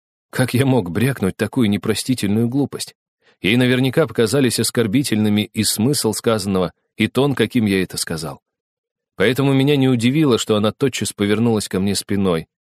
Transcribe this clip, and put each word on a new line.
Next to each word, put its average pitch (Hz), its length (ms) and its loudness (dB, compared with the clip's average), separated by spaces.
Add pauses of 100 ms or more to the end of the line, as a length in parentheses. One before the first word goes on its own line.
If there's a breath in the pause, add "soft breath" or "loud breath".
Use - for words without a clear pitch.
(300)
Как - 240 -2
я 127 120 2
мог 120 260 0
брякнуть 107 460 -2
такую 113 320 0
непростительную 107 800 -2
глупость? - 460 -6 (460 soft breath)
Ей 113 140 2
наверняка 127 520 2
показались 120 520 0
оскорбительными 107 920 0
и 110 100 -2
смысл 113 480 0
сказанного — 98 640 -2 (240)
и 107 100 2
тон, 131 280 0
каким 113 300 0
я 95 160 2
это - 160 -6
сказал. 78 440 -8 (720)
Поэтому 131 380 2
меня 135 240 2
не 131 100 2
удивило, 127 500 2
что 107 200 0
она 104 160 0
тотчас - 400 -4
повернулась 104 560 0
ко 98 100 -2
мне 98 160 0
спиной, 92 520 -2 (220)